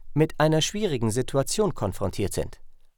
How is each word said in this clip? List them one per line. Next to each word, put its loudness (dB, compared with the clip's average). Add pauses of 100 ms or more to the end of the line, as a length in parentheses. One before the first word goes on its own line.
(140)
mit 2
einer 4
schwierigen 0
Situation 0
konfrontiert -2
sind. -4 (380)